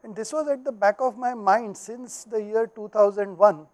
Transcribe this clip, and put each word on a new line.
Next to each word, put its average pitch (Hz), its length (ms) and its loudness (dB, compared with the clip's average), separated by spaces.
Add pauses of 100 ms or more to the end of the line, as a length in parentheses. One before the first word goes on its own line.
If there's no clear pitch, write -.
And 220 120 -16
this 214 180 -10
was 302 140 -2
at 269 180 -4
the 277 60 -4
back 202 280 2
of 247 180 -2
my 247 160 -4
mind 208 440 0
since 240 480 -16
the 220 160 -4
year 220 260 -2
two 214 220 -14
thousand 202 480 2
one 170 360 4